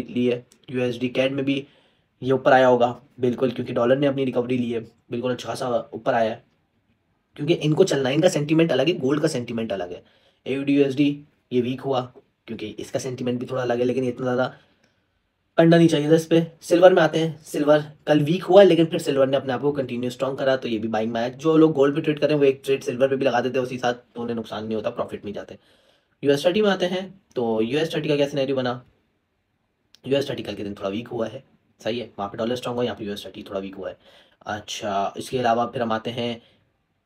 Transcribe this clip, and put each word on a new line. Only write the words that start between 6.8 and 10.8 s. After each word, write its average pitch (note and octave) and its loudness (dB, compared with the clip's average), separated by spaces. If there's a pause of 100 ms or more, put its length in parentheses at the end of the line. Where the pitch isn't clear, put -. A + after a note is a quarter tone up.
क्योंकि D3+ 0
इनको D3+ 2
चलना C3+ 0
है, C#3+ 0
इनका - 4
sentiment D#3+ 2
अलग C3 2
है, F3 0
gold C3+ -2
का D#3+ 2
sentiment A2+ -6
अलग F2+ -8
है। E2 -16 (420)
एयूडी C#3 -2
यूएसडी C#3+ 2 (360)